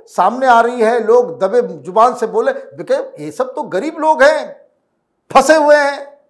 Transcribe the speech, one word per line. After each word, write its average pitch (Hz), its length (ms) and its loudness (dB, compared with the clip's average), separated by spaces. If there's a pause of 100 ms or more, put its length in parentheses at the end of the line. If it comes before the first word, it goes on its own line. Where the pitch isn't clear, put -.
सामने 233 400 -2
आ 233 140 6
रही 240 200 -2
है, 226 220 0
लोग 208 360 2
दबे 196 220 0
जुबान 185 540 0
से 220 120 -6
बोले, 240 260 -2
बिके-, - 680 -8
ये 147 100 -12
सब 254 240 -8
तो 302 80 -8
गरीब 220 360 -8
लोग 302 240 2
हैं, 294 300 0 (800)
फंसे 269 220 4
हुए 294 200 4
हैं, 277 440 -2 (100)